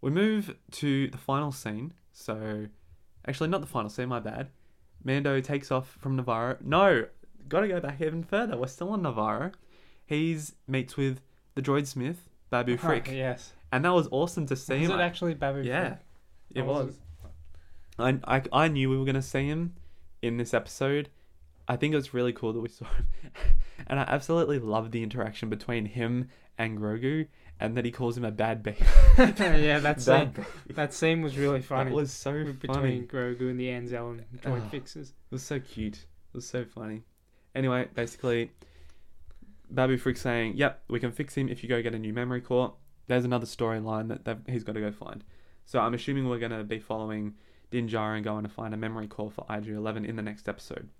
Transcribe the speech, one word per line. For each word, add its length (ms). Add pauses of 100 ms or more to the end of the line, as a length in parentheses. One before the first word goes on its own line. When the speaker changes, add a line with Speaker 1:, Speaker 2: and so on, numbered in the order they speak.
Speaker 1:
We 100
move 460 (160)
to 360
the 100
final 340
scene. 400 (200)
So, 540 (600)
actually, 240
not 100
the 60
final 240
scene, 180
my 120
bad. 280 (560)
Mando 360
takes 300
off 280
from 180
Navarro. 460
No, 440 (420)
gotta 200
go 120
back 200
even 220
further. 340
We're 100
still 240
on 120
Navarro. 500 (540)
He's 480 (120)
meets 300
with 240 (340)
the 80
droid 240
smith, 420 (220)
Babu 240
Speaker 2:
<laughs> 60
Ah, 60
Speaker 1:
Frick. 260
Speaker 2:
yes. 400 (200)
Speaker 1:
And 120
that 80
was 180
awesome 360
to 100
see 240
Speaker 2:
Was 100
Speaker 1:
him. 80
Speaker 2:
it 40
actually 320
Babu 280
Speaker 1:
Yeah, 260
Speaker 2:
Frick? 100 (560)
Speaker 1:
it 60
Speaker 2:
I 40
wasn't 240
Speaker 1:
was. 100 (1000)
I, 200 (200)
I, 40 (100)
I 160
knew 200
we 100
were 60
gonna 180
see 240
him 280 (480)
in 160
this 160
episode. 560 (580)
I 80
think 160
it 40
was 180
really 180
cool 220
that 60
we 100
saw 160
him. 220 (260)
<laughs> 60 (460)
And 120
I 60
absolutely 560
love 320
the 100
interaction 460
between 380
him 420 (300)
and 200
Grogu, 480 (320)
and 180
that 80
he 60
calls 260
him 80
a 60
bad 320
baby. 160 (220)
Speaker 2:
<laughs> 180
Yeah, 640
that 20
Speaker 1:
Bad 200
Speaker 2:
scene, 280
Speaker 1:
baby. 160 (280)
Speaker 2:
that 200
scene 280
was 140
really 240
funny. 300
Speaker 1:
That 60
was 160
so 200
Speaker 2:
With, 340
Speaker 1:
funny. 340
Speaker 2:
between 80
Grogu 420
and 80
the 80
Anzel 460
and 300
droid 220
Speaker 1:
Oh, 60
Speaker 2:
fixes. 380
Speaker 1:
it 260
was 80
so 160
cute. 380
It 380
was 120
so 180
funny. 380 (520)
Anyway, 400
basically, 580 (1160)
Babu 260
Frick 220
saying, 380
"Yep, 320
we 120
can 100
fix 260
him 120
if 160
you 40
go 140
get 120
a 40
new 140
memory 300
core." 320 (340)
There's 160
another 220
storyline 600
that 160
they've, 220
he's 160
gotta 180
go 120
find. 320 (400)
So 160
I'm 140
assuming 340
we're 100
gonna 260
be 140
following 560 (360)
Din 180
Djarin 340
going 220
to 60
find 220
a 40
memory 320
core 240
for 160
I 120
G 120
eleven 320
in 120
the 60
next 260
episode. 520